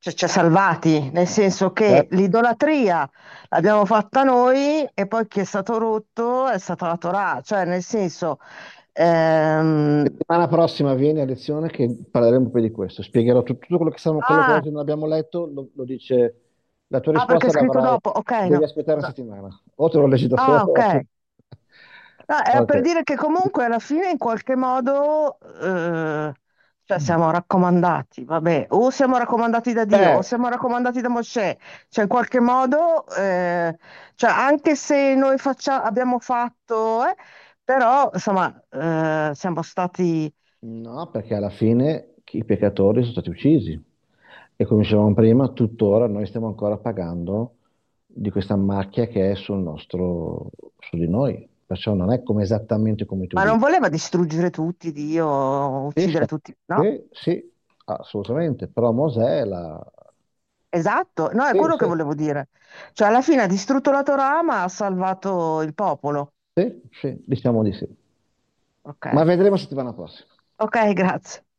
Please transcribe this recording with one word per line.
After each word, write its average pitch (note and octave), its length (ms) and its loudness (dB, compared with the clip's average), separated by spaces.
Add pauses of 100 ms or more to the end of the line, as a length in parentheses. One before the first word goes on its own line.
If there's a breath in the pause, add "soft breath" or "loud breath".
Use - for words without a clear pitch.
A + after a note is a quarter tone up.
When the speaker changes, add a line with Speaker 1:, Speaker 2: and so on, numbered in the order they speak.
Speaker 1:
cioè, F3 140 -10
ci - 100 -2
ha F3 40 0
salvati, E3 840 2
nel F3 160 2
senso F#3+ 440 0
che - 360 4
Speaker 2:
Certo. - 20 -10
Speaker 1:
l'idolatria A3 960 2 (420 loud breath)
l'abbiamo G#3 340 2
fatta A3 400 2
noi C4+ 600 2 (100)
e G3 120 -2
poi A3 220 -4
chi - 120 -6
è F#3+ 40 0
stato G#3 340 -4
rotto A#3 720 -2
è A3 100 -2
stata F3+ 300 -6
la E3+ 80 -2
Torah, F3 480 -4
cioè, G3 200 -2
nel F3+ 200 -4
senso, F3 540 -4 (540 loud breath)
ehm D#3 1120 2
Speaker 2:
Settimana E3+ 440 0
prossima D3+ 460 2
vieni D3+ 260 2
a C#3 40 0
lezione D3+ 460 -6
che A#2+ 180 -2 (220)
parleremo A#2+ 400 4
poi A#2 120 0
di A2 100 0
questo. G2 300 -8
Spiegherò A#2+ 400 4
tut-, A#2+ 180 -4
tutto - 160 -2
quello E3+ 160 2
che - 60 -16
stiamo, D#3 260 0
quello C#4 180 6
che C4 80 4
Speaker 1:
Ah. G#3+ 120 2
Speaker 2:
oggi D3+ 80 -6
non D3 100 -6
abbiamo D3+ 260 -4
letto, D#3+ 400 -4
lo, C#3 280 -14
lo C3 100 -10
dice, B2 560 0 (480)
la C3+ 120 -2
tua D#3 140 -2
Speaker 1:
Ah, A#3+ 120 2
perché B3+ 200 4
è - 20 4
Speaker 2:
risposta - 20 2
Speaker 1:
scritto B3+ 300 2
Speaker 2:
l'avrai, - 0 -
Speaker 1:
dopo, B3+ 300 0
ok, - 200 -4 (100)
Speaker 2:
devi D#3 220 2
Speaker 1:
no. - 20 4
Speaker 2:
aspettare D3+ 340 -2
una C#3+ 40 -6
Speaker 1:
Già. C#3+ 40 -6
Speaker 2:
settimana. G2+ 420 -12 (280)
O D#3+ 120 2
te D#3+ 100 4
lo C#3+ 80 6
leggi C3+ 200 4
da A#2+ 100 2
Speaker 1:
Ah, C4 260 4
Speaker 2:
solo. - 20 2
Speaker 1:
ok. G3+ 420 2 (1200 loud breath)
No, D4 160 0
era - 180 6
per C#4+ 180 4
Speaker 2:
Ok. - 20 0
Speaker 1:
dire E4 200 2
che D4 140 -2
comunque E4 480 0
alla A#3 140 0
fine D#4 320 -2
in E4 80 -2
qualche A#3 380 -4
modo, C#4 840 0
eh, D#3+ 920 -4 (520)
cioè, F#3 140 -2
Speaker 2:
Mm. - 0 -
Speaker 1:
siamo E3 320 2
raccomandati, F3 960 0
vabbè, D#3+ 460 0
o A#3+ 200 2
siamo B3+ 280 0
raccomandati A#3 540 0
da A3+ 120 0
Dio, G3 240 4
Speaker 2:
Eh. C#3+ 100 4
Speaker 1:
o F#3+ 40 0
siamo A#3+ 260 -4
raccomandati B3 520 -4
da A#3+ 80 -4
Mosè, A#3 480 -4 (320 loud breath)
cioè A3 160 0
in G3 60 -2
qualche B3 300 0
modo, C4 680 2
eh, F3 680 -2 (380 loud breath)
cioè, A#3 160 2
anche D4 460 2
se C#4 380 2
noi C4+ 240 2
faccia-, C4+ 440 -4
abbiamo B3 380 -2
fatto, A#3 840 -4
eh, F#4 80 -2 (500 loud breath)
però, C4 500 2
insomma, F#3 400 -2 (160)
eh, D#3 640 -2
siamo E3+ 280 -6
stati E3+ 720 -2 (320)
Speaker 2:
No, A#2 460 -12
perché G#2+ 240 -6
alla G2+ 160 -4
fine A#2+ 640 0 (180)
i A2 120 -6
peccatori G#2 560 2
sono A#2+ 120 -2
stati - 180 -6
uccisi. A2 500 0 (760 loud breath)
E A2+ 80 0
come G#2+ 180 4
dicevamo G#2 320 4
prima, A2+ 360 4
tuttora A2+ 560 0
noi G#2 200 -4
stiamo A2+ 200 -8
ancora G#2 320 -4
pagando F#2+ 800 -6 (500)
di G2+ 240 -8
questa G2+ 260 -4
macchia G2 520 -2
che G2+ 240 -2
è - 20 -2
sul G2 240 -8
nostro, E2+ 920 -8 (280)
su - 180 -12
di E2+ 120 -2
noi. A2+ 400 -4 (180)
Perciò G2 280 -6
non F#2+ 180 -2
è B2+ 100 -2
come, G#2+ 200 -2
esattamente G#2+ 640 -2
come F#2+ 200 -8
tu - 120 -4
Speaker 1:
Ma G3 60 2
non A3 140 2
Speaker 2:
dici. - 0 -
Speaker 1:
voleva C#4 300 2
distruggere E3+ 640 -2
tutti, E3 420 -8
Dio, C#3+ 1040 -2
Speaker 2:
Sì, F#3 140 0
Speaker 1:
uccidere D#3+ 180 -2
Speaker 2:
sì. - 0 -
Speaker 1:
tutti, - 280 -12 (120)
no? E3+ 240 0
Speaker 2:
Sì, - 200 -10
sì, - 420 -6 (320)
assolutamente. A#2 840 -6
Però A#2 240 0
Mosè C3 520 0
la F2 340 -8 (960)
Speaker 1:
Esatto, F3 580 -2
no, B3+ 140 0
è C#4 80 0
Speaker 2:
Sì, - 20 4
Speaker 1:
quello D#4+ 200 2
che A#3 100 0
Speaker 2:
sì. - 0 -
Speaker 1:
volevo D#3+ 280 -4
dire. D3 340 -6 (460 loud breath)
Cioè, G#3 140 2
alla A#3 140 4
fine C4+ 200 2
ha G3+ 40 2
distrutto C4 460 0
la C#4 100 2
Torah, C#4 400 0
ma C4 220 -2
ha F#3 40 -4
salvato F#3 920 -4
il D#3 120 -6
popolo. D3 600 -4 (200)
Speaker 2:
Sì, G#3 260 -2 (100)
sì, - 360 -10
diciamo A#2+ 360 0
di G#2 120 0
sì. - 120 -12 (1000)
Speaker 1:
Ok. C#3+ 260 -18
Speaker 2:
Ma D3 120 2
vedremo F3+ 340 4
settimana C3 380 -8
prossima. - 400 -20 (240)
Speaker 1:
Ok, G#3+ 180 -2 (180)
grazie. - 500 -4 (140)